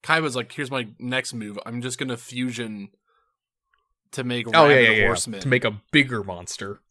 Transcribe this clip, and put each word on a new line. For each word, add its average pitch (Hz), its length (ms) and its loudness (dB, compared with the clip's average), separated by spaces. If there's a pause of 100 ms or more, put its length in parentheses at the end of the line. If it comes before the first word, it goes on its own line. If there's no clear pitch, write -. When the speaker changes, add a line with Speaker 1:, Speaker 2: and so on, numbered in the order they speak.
Speaker 1:
Kaiba's 156 320 0
like, 120 160 -6
"Here's 139 180 -8
my 123 200 -4 (100)
next 123 340 -4
move. 104 320 -10
I'm 120 160 -8
just 123 160 -6
gonna 127 200 -6
fusion 117 720 -8 (1200)
to 135 120 -8
make 123 240 -2
Speaker 2:
Oh, 151 200 8
yeah, 143 80 8
Speaker 1:
Rabid 123 80 8
Speaker 2:
yeah, 110 80 8
yeah. 107 160 4
Speaker 1:
Horseman." 98 320 -2
Speaker 2:
To 113 80 -6
make 123 160 2
a 107 160 -2 (120)
bigger 127 320 2
monster. 98 680 -10